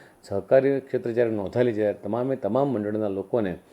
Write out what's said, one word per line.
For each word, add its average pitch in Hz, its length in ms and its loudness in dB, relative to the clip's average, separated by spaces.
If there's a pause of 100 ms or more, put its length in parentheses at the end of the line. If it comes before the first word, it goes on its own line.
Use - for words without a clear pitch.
(240)
સહકારી 135 560 2
ક્ષેત્રે 123 340 -4
જ્યારે 117 180 2
નોંધાયેલી 113 420 0
છે, 104 200 2
તમામે 123 420 -4
તમામ 127 320 0
મંડળીના 107 400 -2
લોકોને 95 500 -2 (160)